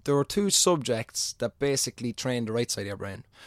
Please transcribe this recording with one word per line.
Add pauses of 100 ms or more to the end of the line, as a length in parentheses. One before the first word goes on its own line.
there
are
two
subjects
that
basically
train
the
right
side
of
your
brain, (220)